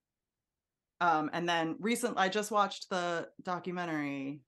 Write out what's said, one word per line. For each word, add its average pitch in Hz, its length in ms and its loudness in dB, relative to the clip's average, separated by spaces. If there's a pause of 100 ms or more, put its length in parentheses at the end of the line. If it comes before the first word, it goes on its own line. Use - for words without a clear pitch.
(1000)
yeah. 175 60 4
Um, 156 280 4
and 170 120 0
then 165 320 2
recent-, 233 380 0
I 190 140 4
just 208 200 -2
watched 202 380 0
the 175 400 -2 (140)
documentary, 156 1040 -4